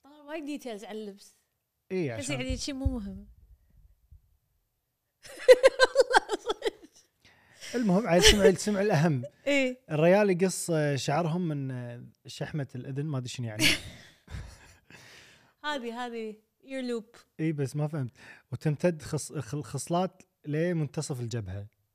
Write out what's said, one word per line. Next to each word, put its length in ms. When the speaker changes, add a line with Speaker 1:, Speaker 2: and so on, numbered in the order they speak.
Speaker 1:
طبعًا 180
وايد 220
details 400
على 160
اللبس. 360
Speaker 2:
إيه، 260
Speaker 1:
بس 80
Speaker 2:
عشان 160
Speaker 1:
يعني 160
شيء 180
مو 100
مهم. 420
<laughs> 480
Speaker 2:
المهم، 320
عيل 160
سمع، 280
سمع 300
الأهم. 420
Speaker 1:
<laughs> 120
إيه. 340
Speaker 2:
الريال 400
يقص، 400
آه، 260
شعرهم 520
من، 220
آه، 340
شحمة 480
الأذن، 320
ما 120
أدري 100
شنو 180
يعني. 180
<laughs> 40
Speaker 1:
هذه، 420
هذه 300
ear 280
loop. 280
Speaker 2:
إيه، 120
بس 240
ما 120
فهمت. 240
وتمتد 500
خص-، 360
خل-، 240
خصلات 600
لمنتصف 720
الجبهة. 460